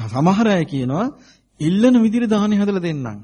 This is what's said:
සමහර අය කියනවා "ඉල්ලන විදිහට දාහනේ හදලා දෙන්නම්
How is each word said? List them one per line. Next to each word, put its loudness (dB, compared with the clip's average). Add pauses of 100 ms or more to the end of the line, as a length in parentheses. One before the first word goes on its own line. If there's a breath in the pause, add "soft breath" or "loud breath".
සමහර 0
අය 2
කියනවා -4 (540 soft breath)
"ඉල්ලන 2
විදිහට 2
දාහනේ 2
හදලා -2
දෙන්නම් -6